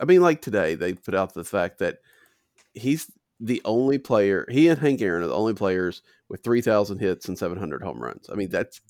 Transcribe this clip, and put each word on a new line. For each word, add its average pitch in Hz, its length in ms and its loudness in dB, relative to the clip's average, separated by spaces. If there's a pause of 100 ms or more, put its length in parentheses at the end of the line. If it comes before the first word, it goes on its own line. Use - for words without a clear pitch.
I 139 60 -2
mean, 180 160 8
like 160 180 2
today, 85 340 0
they 90 200 -4
put - 200 -8
out 95 200 -2
the 85 100 -10
fact 87 360 -4
that 87 180 -4 (720)
he's 139 380 -4 (280)
the 117 280 -4
only 131 320 2
player, 101 520 2
he 151 180 6
and 160 120 4
Hank 135 220 0
Aaron 85 200 0
are 85 40 -2
the 64 80 -2
only 107 200 0
players 92 460 -2 (300)
with 98 120 -14
three 120 200 0
thousand 104 360 0
hits 92 300 -2
and 90 100 -8
seven 90 200 -6
hundred 78 240 -8
home 60 200 -10
runs. - 300 -14
I - 40 -8
mean, 98 120 -2
that's 90 420 -4